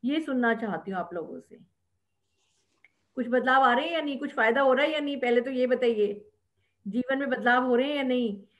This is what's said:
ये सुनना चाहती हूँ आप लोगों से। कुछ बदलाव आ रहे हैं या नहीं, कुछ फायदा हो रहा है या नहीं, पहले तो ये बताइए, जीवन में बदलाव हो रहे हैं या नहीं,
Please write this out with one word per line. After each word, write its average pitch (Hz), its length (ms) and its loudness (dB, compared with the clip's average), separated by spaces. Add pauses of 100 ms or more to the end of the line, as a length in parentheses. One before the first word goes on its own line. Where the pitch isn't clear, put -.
ये 294 160 -2
सुनना 247 340 0
चाहती 202 360 -6
हूँ 185 100 -4
आप 175 140 -8
लोगों 180 260 -10
से। - 180 -20 (1600)
कुछ 240 140 -4
बदलाव 254 340 4
आ 247 120 6
रहे 285 120 0
हैं 339 60 -4
या 320 80 -2
नहीं, 285 180 -4
कुछ 285 160 -8
फायदा 233 260 2
हो 269 120 6
रहा 269 140 2
है 311 60 0
या 302 80 -2
नहीं, 285 160 -4
पहले 240 240 2
तो 254 100 -4
ये 254 160 0
बताइए, 226 640 0 (580)
जीवन 247 300 -2
में 277 120 -4
बदलाव 247 360 2
हो 247 100 2
रहे 269 120 2
हैं 294 80 -4
या 277 60 -2
नहीं, 247 400 -2 (180)